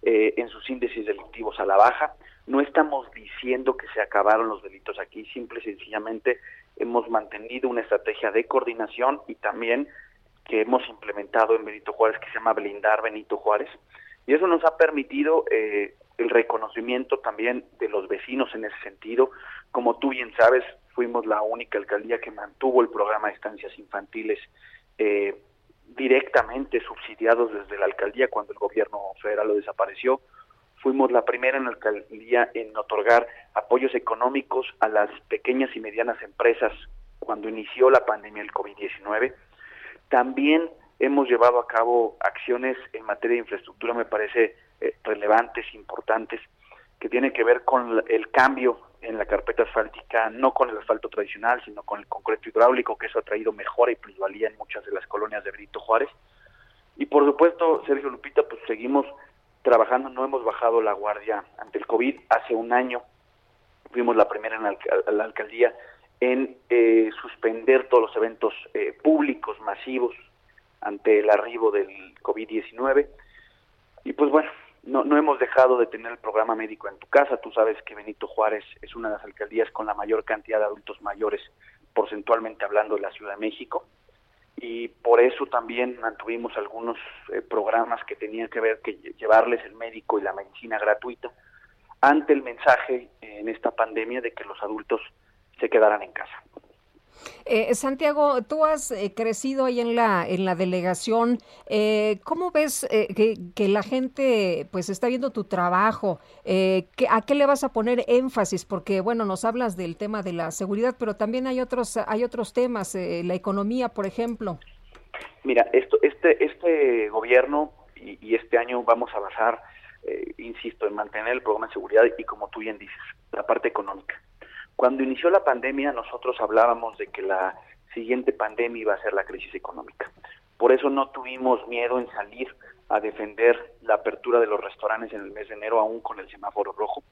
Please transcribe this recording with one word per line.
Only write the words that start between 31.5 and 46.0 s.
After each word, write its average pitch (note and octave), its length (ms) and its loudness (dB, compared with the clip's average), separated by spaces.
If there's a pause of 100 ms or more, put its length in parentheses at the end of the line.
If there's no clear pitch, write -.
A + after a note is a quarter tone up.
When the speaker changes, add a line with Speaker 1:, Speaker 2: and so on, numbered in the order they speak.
Speaker 1:
en C3+ 60 -2
la B2 80 -4
alcaldía A2 800 -2
en A2 240 -8
otorgar A2 480 2 (300)
apoyos B2+ 400 0
económicos B2+ 720 -2 (140)
a G#2+ 80 2
las G#2 200 2 (200)
pequeñas B2+ 460 -2
y A2+ 40 -8
medianas A2 420 -4
empresas A2+ 500 0 (460)
cuando G#2+ 320 -8
inició A2+ 400 2
la C3 160 6
pandemia G#2+ 380 -4
del G#2+ 80 -14
covid G2+ 240 -8
diecinueve. G#2 580 -4 (760)
También C#3 600 2 (300)
hemos C#3 280 2
llevado A#2+ 320 6
a A#2 80 -4
cabo A#2 520 2
acciones B2+ 580 -2 (160)
en A2+ 100 -12
materia A2+ 320 -2
de A#2+ 60 -2
infraestructura, A2+ 540 -8
me A#2 100 -4
parece, G#2+ 500 0 (240)
eh, - 240 -4
relevantes, A2 720 0
importantes, A2+ 680 -6 (600)